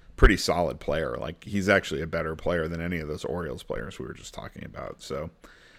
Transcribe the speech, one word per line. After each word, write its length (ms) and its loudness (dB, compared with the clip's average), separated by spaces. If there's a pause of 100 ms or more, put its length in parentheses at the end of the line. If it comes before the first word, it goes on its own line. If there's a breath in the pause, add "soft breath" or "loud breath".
(140 soft breath)
pretty 220 10
solid 420 0
player. 400 -2
Like, 240 -8
he's 260 -2
actually 340 4
a 40 -4
better 300 -2
player 320 0
than 120 -4
any 200 -2
of 80 -6
those 160 -6
Orioles 400 -4
players 340 -8
we 80 -8
were 80 -10
just 200 -16
talking 300 -12
about. 380 -12
So, 280 -8 (480 soft breath)